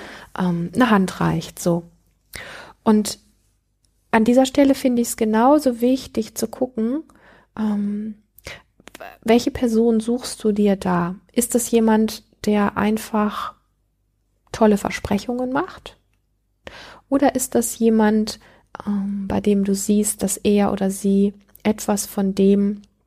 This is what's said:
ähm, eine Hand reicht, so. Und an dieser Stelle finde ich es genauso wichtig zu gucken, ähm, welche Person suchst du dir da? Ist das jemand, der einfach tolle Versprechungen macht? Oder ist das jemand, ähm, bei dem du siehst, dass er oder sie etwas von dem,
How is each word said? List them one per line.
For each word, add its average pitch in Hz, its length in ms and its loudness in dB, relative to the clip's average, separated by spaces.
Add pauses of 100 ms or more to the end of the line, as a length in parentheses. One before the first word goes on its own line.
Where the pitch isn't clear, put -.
(380)
ähm, 175 360 -2
eine 247 160 2
Hand 190 300 0
reicht, 165 400 -4
so. 170 240 -2 (960)
Und 214 380 0 (880)
an 226 140 2
dieser 247 200 4
Stelle 269 300 2
finde 247 280 0
ich 233 60 -4
es - 80 -8
genauso 240 640 2
wichtig 247 540 -2
zu 220 140 -4
gucken, 254 560 -4 (520)
ähm, 208 600 -4 (1040)
welche 240 280 2
Person 226 500 2
suchst 233 440 -6
du 214 80 2
dir 208 240 2
da? 180 380 -2 (180)
Ist - 220 -2
das 240 160 0
jemand, 220 540 2 (200)
der 208 320 0
einfach 208 800 -2 (1000)
tolle 214 240 4
Versprechungen 240 760 -4
macht? - 440 -6 (1120)
Oder 277 260 2
ist - 200 -4
das - 240 -2
jemand, 220 600 2 (440)
ähm, 202 420 -4
bei 202 140 -2
dem 202 240 2
du 196 100 0
siehst, 208 480 0
dass 190 140 -2
er 202 360 2
oder 196 180 -2
sie 196 420 2 (300)
etwas 214 420 -2
von 196 300 -2
dem, 202 480 2 (240)